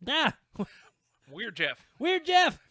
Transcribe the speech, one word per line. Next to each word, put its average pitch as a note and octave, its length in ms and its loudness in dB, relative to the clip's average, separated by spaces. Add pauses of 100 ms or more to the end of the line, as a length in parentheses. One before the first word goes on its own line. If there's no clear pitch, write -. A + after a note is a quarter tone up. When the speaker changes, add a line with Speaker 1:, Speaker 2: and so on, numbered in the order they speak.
Speaker 1:
Ah! C#4+ 320 -2 (200)
<laughs> G3+ 100 -6 (640)
Speaker 2:
Weird G3 240 -12
Jeff. C#3+ 320 -4 (100)
Speaker 1:
Weird E4+ 280 0
Jeff! F4+ 340 4 (120)